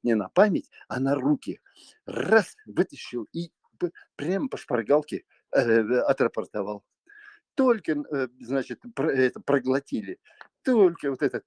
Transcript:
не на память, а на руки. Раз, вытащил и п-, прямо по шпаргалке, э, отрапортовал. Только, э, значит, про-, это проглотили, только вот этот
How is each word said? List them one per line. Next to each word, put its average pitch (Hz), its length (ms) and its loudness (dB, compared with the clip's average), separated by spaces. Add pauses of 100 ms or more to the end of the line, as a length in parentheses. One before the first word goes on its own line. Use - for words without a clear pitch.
не 120 120 2
на 95 140 -2
память, 196 400 2 (180)
а 120 120 -6
на 135 160 0
руки. 127 440 -2 (460)
Раз, - 500 0 (100)
вытащил - 640 -4
и 165 200 -8 (260)
п-, 170 140 -4 (240)
прямо 160 320 -4
по 143 100 -6
шпаргалке, 117 680 0 (280)
э, 139 80 4 (420)
отрапортовал. 107 840 -2 (720)
Только, 240 380 2
э, 139 340 -4 (120)
значит, 127 400 -4 (160)
про-, 147 160 0
это 127 280 2
проглотили, 127 760 -2 (460)
только 185 460 2
вот 135 120 -4
этот 127 240 -2